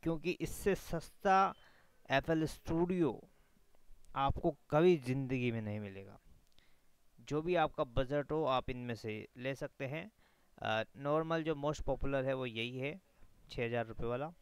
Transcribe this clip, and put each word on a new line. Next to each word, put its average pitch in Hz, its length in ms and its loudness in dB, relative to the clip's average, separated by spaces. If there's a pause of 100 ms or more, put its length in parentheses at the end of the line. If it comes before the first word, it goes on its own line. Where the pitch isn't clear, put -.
क्योंकि 165 280 0
इससे 180 440 0
सस्ता 190 800 2 (560)
एफ़ 135 220 2
एल 160 120 2
Studio 170 840 0 (880)
आपको 139 340 2 (200)
कभी 170 260 8
ज़िंदगी 127 560 0
में 113 100 -2
नहीं 107 180 -4
मिलेगा। 98 380 -12 (1000)
जो 143 220 -4
भी 180 120 0
आपका 156 300 2
budget 131 480 0
हो, 156 120 0
आप 131 260 2
इनमें 123 240 -4
से 107 420 -8
ले 131 180 -4
सकते 139 320 -8
हैं। 165 240 -8 (480)
अ, 110 260 0 (120)
normal 160 460 0
जो 156 120 0
most 147 280 -2
popular 139 420 0
है 135 100 2
वो 131 120 -4
यही 120 320 -4
है, 147 220 -6 (500)
छः 123 140 -2
हज़ार 117 220 0
रुपये 113 200 -4
वाला। 131 360 -2